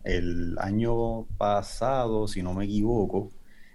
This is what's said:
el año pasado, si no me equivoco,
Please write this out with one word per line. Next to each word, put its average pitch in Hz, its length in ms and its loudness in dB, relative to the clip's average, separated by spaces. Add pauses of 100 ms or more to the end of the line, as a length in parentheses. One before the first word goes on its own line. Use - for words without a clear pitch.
el 87 560 0
año 113 640 0 (120)
pasado, 107 920 0
si 95 140 -4
no 90 120 -2
me 98 120 0
equivoco, 104 640 2 (440)